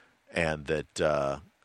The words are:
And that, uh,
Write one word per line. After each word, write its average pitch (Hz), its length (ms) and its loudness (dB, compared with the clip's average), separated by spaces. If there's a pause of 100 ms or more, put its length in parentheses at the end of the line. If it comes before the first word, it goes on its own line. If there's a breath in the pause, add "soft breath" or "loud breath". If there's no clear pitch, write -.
(320 soft breath)
And 78 340 0
that, 76 340 -4
uh, 71 380 2 (260)